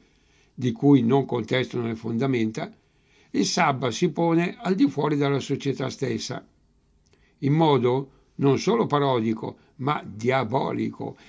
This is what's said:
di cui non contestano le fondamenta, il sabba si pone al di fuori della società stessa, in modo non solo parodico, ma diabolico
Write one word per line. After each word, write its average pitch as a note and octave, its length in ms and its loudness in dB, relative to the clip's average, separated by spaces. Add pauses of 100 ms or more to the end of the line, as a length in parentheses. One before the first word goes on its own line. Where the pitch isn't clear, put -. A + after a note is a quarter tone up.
(560)
di B2+ 140 -2
cui C#3 320 6
non B2+ 240 2
contestano A#2+ 640 -2
le A2+ 80 -4
fondamenta, A#2 760 -2 (600)
il C#4 120 0
sabba C3+ 460 0
si E3 200 0
pone E3+ 500 0
al F#3 160 -2
di C4+ 120 4
fuori D3+ 280 -2
della C#3 240 0
società C3 500 -4
stessa, A#2+ 560 -6 (920)
in C3+ 140 0
modo C#3 580 2 (260)
non C3+ 240 4
solo G#3+ 260 2
parodico, B2+ 680 0 (200)
ma C#3 300 -4
diabolico A2+ 1080 -4 (120)